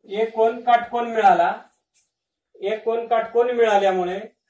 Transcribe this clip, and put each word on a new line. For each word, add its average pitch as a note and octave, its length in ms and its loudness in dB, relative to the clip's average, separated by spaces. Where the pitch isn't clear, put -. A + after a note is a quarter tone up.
एक A3 300 -4
कोन A3+ 260 0
काटकोन A#3+ 500 0
मिळाला, G3 520 2
एक G#3+ 300 -6
कोन A#3 220 -4
काटकोन A#3 440 0
मिळाल्यामुळे G3 720 0